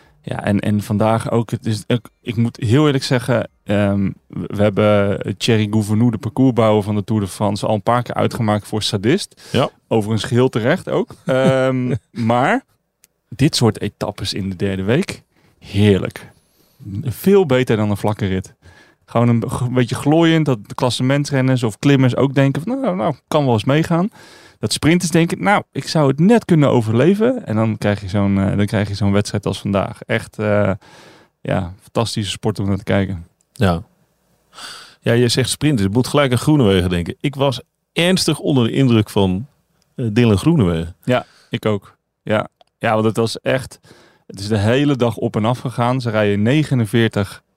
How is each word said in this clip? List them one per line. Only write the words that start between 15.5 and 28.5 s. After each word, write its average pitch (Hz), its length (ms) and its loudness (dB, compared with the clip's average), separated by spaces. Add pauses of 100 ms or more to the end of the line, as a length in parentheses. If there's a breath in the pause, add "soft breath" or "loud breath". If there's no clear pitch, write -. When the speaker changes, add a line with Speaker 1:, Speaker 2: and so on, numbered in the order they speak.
Speaker 1:
heerlijk. 101 720 0 (720)
Veel 190 440 2
beter 127 300 2
dan 107 140 0
een 101 60 0
vlakke 107 300 -4
rit. 92 280 -4 (500 soft breath)
Gewoon 120 240 0
een, 117 140 2 (180)
een 123 140 -4
beetje 127 200 0
glooiend, 160 520 2
dat 117 220 -2
de - 60 -14
klassementsrenners 131 880 0
of 110 160 -4
klimmers 135 380 4
ook 135 180 0
denken 139 280 2
van, 254 180 -4
"Nou, 220 160 -2
nou, 185 180 -2 (140)
kan 151 160 2
wel 127 80 2
eens 107 120 0
meegaan." 165 460 0 (480 loud breath)
Dat - 140 -4
sprinters 175 380 0
denken, 165 320 0
"Nou, 196 200 2 (100)
ik - 160 -8
zou 151 200 2
het 135 100 0
net 208 260 4
kunnen 143 260 4
overleven." 151 760 2
En 107 100 -4
dan 110 220 0
krijg 104 220 0
je 101 80 -10
zo'n, 98 320 0
eh, 95 160 0